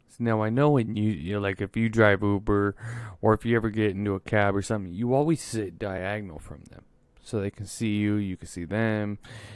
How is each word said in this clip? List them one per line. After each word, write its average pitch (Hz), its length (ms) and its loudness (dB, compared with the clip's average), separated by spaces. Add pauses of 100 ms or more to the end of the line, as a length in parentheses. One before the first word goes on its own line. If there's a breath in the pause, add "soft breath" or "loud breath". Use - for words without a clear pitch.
(100)
So - 120 -10
now 113 220 2
I 110 60 0
know 139 200 4
when 113 240 2
you, 107 160 2
you 85 220 -4
know, 104 80 -2
like, 98 200 -2
if 98 160 -4
you 113 120 2
drive 107 340 6
Uber 101 540 2 (440 loud breath)
or 110 140 4
if 104 100 -2
you 117 120 2
ever 110 140 0
get 107 200 0
into 98 240 -2
a 95 60 -4
cab 101 340 2
or 101 80 0
something, 98 320 -4
you 120 180 -2
always 147 300 2
sit 101 380 -8
diagonal 95 580 -6
from - 320 -16
them - 140 -20 (360)
so 110 200 -4
they 98 100 -2
can 98 160 -12
see 107 300 -2
you, 104 180 2
you 98 220 -2
can 87 100 -16
see 87 180 -10
them. 107 540 -2 (380 loud breath)